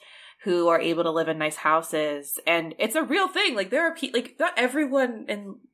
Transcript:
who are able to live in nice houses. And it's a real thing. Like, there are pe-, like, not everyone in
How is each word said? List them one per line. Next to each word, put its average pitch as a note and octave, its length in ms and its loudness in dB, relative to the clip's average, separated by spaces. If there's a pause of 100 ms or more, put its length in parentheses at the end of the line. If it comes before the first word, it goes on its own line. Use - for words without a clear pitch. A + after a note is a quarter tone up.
(440)
who F3 240 2
are E3 140 6
able E3 220 0
to E3 80 0
live D#3+ 160 0
in D#3 100 -2
nice D#3 200 -4
houses. D3+ 920 0
And E3 320 0
it's - 160 0
a D#4 80 2
real F4 240 2
thing. F#4 280 0
Like, F#3+ 140 -2
there D#4 180 2
are E4 80 -2
pe-, - 160 -8
like, B3+ 280 -2
not E4 180 0
everyone B3+ 720 0
in G3+ 280 -8 (160)